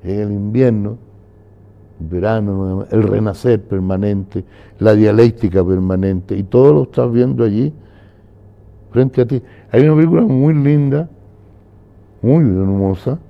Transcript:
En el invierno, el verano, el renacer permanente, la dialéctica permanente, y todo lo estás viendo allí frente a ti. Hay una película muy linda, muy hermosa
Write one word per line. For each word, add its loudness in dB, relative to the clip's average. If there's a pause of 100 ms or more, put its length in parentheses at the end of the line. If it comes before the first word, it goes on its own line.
En -6
el -4
invierno, -2 (1040)
el -12
verano, -4
el 0
renacer 0
permanente, -4 (340)
la 4
dialéctica 2
permanente, -2
y -6
todo 4
lo 2
estás -4
viendo 0
allí -2 (1160)
frente 0
a 2
ti. -4 (280)
Hay 4
una 4
película 2
muy 2
linda, 0 (1160)
muy 2
hermosa -2 (120)